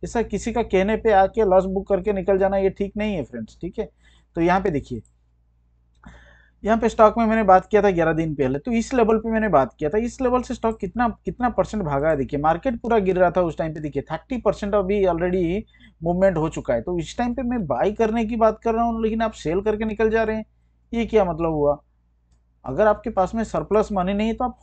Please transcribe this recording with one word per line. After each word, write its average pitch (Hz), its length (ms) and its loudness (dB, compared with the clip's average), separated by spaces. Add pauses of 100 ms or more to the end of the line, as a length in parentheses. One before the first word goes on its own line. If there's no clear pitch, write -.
ऐसा 220 220 -4
किसी 220 280 -6
का 233 120 -2
कहने 202 320 0
पे 214 180 2
आके 190 300 4
लॉस 185 220 2
बुक 190 220 -6
करके 196 240 0
निकल 190 260 0
जाना, 196 180 0
ये 190 160 2
ठीक 196 240 -6
नहीं 214 180 -4
है 147 100 -4
फ्रेंड्स, 113 360 -14
ठीक 180 180 -10
है। 214 120 -8 (460)
तो 170 40 -2
यहाँ 175 200 2
पे 190 100 0
देखिए, 127 320 -6 (1600)
यहाँ 214 160 2
पे 233 100 2
स्टॉक 214 300 6
में 233 80 2
मैंने 220 160 2
बात 185 240 6
किया 208 160 4
था 202 80 4
ग्यारह 165 220 2
दिन 160 220 -2
पहले, 135 240 0
तो 240 140 -6
इस 226 220 -2
लेवल 226 240 4
पे 226 120 -4
मैंने 220 180 0
बात 139 300 4
किया 151 120 -2
था। 214 80 0
इस 233 220 -6
लेवल 247 220 0
से 240 120 -6
स्टॉक 220 260 -4
कितना, 226 280 -2 (160)
कितना 240 240 -4
परसेंट 208 360 -2
भागा 147 240 0
है 156 80 2
देखिए, 139 240 -4
मार्केट 170 400 0
पूरा 233 180 2
गिर 185 200 2
रहा 180 120 6
था 185 120 0
उस 165 160 -2
टाइम 160 160 -4
पे, 151 60 -12
देखिए 143 220 -6
थर्टी - 360 -8
परसेंट 208 360 -2
अभी 202 300 0
already 180 580 0 (400)
मूवमेंट 180 340 2
हो 160 120 0
चुका 139 260 -4
है। 117 80 -2
तो 180 160 -4
इस 156 200 -8
टाइम 240 160 -2
पे 269 100 -4
मैं 240 220 -2
बाय 139 260 0
करने 226 320 0
की 226 120 -4
बात 220 280 2
कर 226 100 0
रहा 233 100 0
हूँ, 226 180 -2
लेकिन 220 200 -2
आप 220 120 -2
सेल 170 260 -2
करके 214 240 -2
निकल 220 260 0
जा 226 120 2
रहे 220 140 -2
हैं, 220 80 -6 (480)
ये 233 140 -2
क्या 214 180 4
मतलब 165 260 -2
हुआ? 147 260 2 (880)
अगर 147 220 0
आपके 214 240 0
पास 190 240 0
में 226 100 -2
सरप्लस 196 480 0
मनी 190 220 -2
नहीं 214 140 0
है 226 60 -2
तो 254 100 -4
आप 247 180 -6